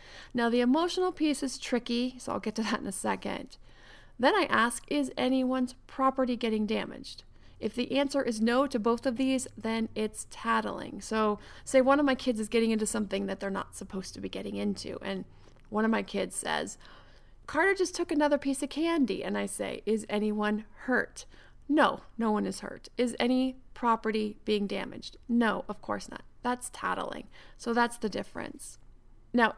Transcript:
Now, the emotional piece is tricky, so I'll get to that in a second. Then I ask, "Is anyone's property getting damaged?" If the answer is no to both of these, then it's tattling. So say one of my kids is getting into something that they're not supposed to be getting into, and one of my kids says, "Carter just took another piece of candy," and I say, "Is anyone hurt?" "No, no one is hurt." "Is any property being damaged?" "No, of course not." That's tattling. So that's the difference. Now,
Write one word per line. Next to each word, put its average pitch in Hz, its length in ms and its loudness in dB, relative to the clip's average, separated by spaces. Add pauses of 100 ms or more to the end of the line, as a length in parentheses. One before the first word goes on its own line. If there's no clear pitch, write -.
(340)
Now, 233 140 2
the 240 140 4
emotional 339 500 4
piece 302 320 0
is 262 140 -4
tricky, 247 640 -2
so - 120 -8
I'll - 80 -2
get 214 160 -6
to 220 80 -2
that 214 160 -2
in - 80 -8
a 196 60 -4
second. 196 640 -4 (600)
Then 269 140 6
I 381 120 2
ask, 233 420 2
"Is 285 280 0
anyone's 254 600 0 (100)
property 262 500 2
getting 220 300 0
damaged?" - 580 -6 (360)
If - 160 -4
the 247 160 -2
answer 277 320 2
is 220 180 -2
no 240 240 4
to 269 140 0
both 233 260 2
of 247 100 0
these, 262 400 2
then 226 380 -2
it's 214 380 -4
tattling. 214 720 -2
So 214 360 0 (260)
say 262 180 6
one 269 180 6
of 294 60 4
my 262 100 4
kids 240 240 0
is 208 100 -4
getting 226 220 4
into 220 160 2
something 196 400 -2
that 196 120 -6
they're 196 120 -4
not - 240 -6
supposed 196 400 -10
to 190 60 -12
be 190 60 -6
getting 196 280 -8
into, - 480 -4
and 190 200 -6 (460)
one 214 160 2
of 226 60 4
my 214 100 2
kids 190 340 -4
says, - 440 -4 (680)
"Carter 381 300 4
just 370 180 0
took 349 180 -2
another 294 280 4
piece 277 240 -2
of 277 60 -2
candy," 294 540 0
and 202 140 -2
I 202 80 -2
say, - 400 -6
"Is 214 240 0
anyone 208 560 0 (200)
hurt?" - 420 0 (420)
"No, 285 300 4 (180)
no 226 140 2
one 202 160 2
is 196 140 -6
hurt." - 360 -12
"Is 240 220 0
any 254 380 2 (180)
property 220 680 0
being 208 200 2
damaged?" - 520 -8 (120)
"No, 233 400 4
of 208 100 -8
course 202 300 -4
not." - 140 -12 (180)
That's 247 300 -2
tattling. - 560 -4 (280)
So - 160 -4
that's 240 280 2
the 214 100 -2
difference. - 720 -8 (520)
Now, 233 260 4